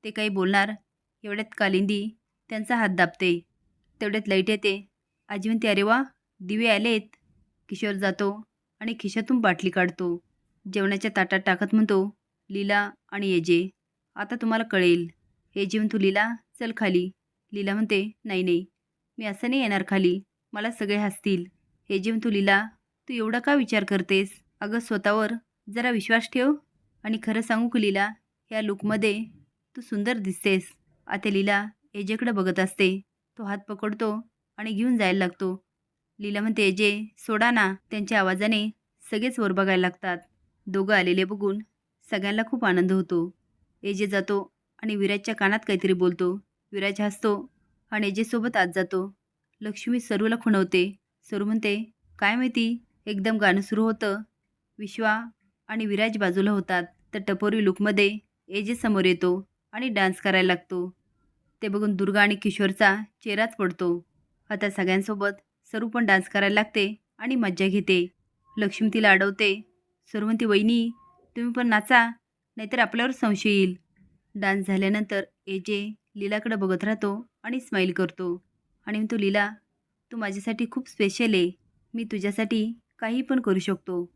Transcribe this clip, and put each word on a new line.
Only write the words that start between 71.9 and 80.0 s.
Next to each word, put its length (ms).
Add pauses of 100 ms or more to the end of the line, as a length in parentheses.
नाहीतर 220
आपल्यावर 320
संशय 380
येईल." 280 (580)
डान्स 320
झाल्यानंतर 560 (240)
एजे 460 (220)
लीलाकडे 400
बघत 280
राहतो 440 (160)
आणि 160
स्माईल 320
करतो 520 (420)
आणि 120
म्हणतो, 200
"लीला, 340 (600)